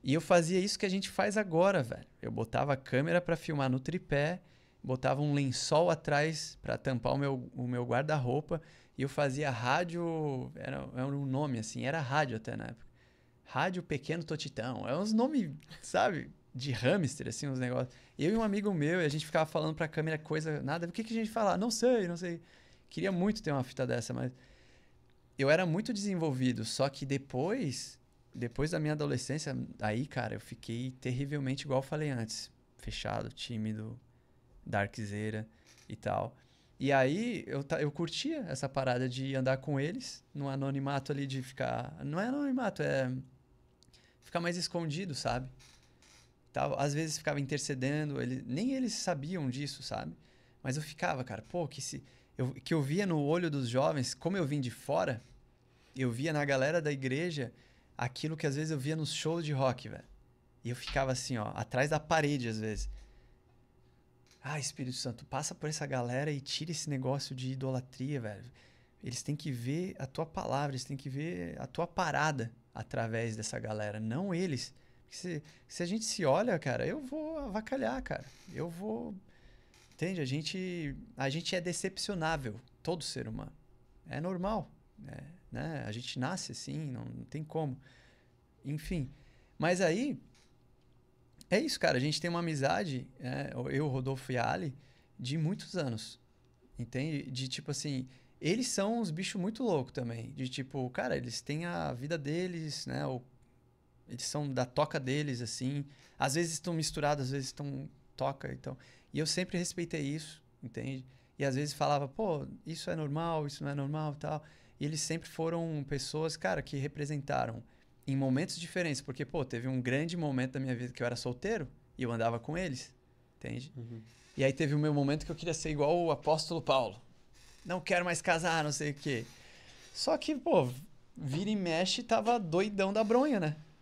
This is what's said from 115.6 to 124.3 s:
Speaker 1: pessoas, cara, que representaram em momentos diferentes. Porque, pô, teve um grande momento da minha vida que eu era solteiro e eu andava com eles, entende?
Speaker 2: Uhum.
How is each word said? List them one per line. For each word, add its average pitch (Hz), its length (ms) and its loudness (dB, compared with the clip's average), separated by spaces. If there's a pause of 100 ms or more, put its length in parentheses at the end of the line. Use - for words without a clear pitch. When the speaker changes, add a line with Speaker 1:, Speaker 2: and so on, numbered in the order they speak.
Speaker 1:
pessoas, 151 480 -2
cara, 165 240 0
que - 160 -6
representaram 139 840 -2 (440)
em 135 100 2
momentos 135 420 2
diferentes. 165 420 -2
Porque, 139 240 -6
pô, 147 200 -2
teve 123 240 -4
um 131 120 0
grande 143 360 0
momento 131 360 0
da 135 80 -2
minha 131 140 0
vida 123 180 -6
que - 100 -4
eu 120 40 2
era 120 100 0
solteiro 151 520 -2 (280)
e 127 60 -2
eu 117 100 0
andava 117 260 2
com 147 200 -4
eles, 165 340 -4 (460)
entende? 123 380 -8
Speaker 2:
Uhum. 117 260 -12 (340)